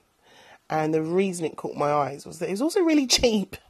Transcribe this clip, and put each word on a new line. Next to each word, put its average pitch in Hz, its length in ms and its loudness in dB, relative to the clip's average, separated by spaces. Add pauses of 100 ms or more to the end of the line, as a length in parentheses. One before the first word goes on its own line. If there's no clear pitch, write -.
(680)
And 156 240 0
the 160 80 2
reason 175 440 0
it - 120 -6
caught - 180 -8
my 147 160 0
eyes 143 340 -2
was 160 140 -14
that 165 100 -4
it's 196 120 -4
also 339 200 0
really 302 260 4
cheap. 214 500 2 (120)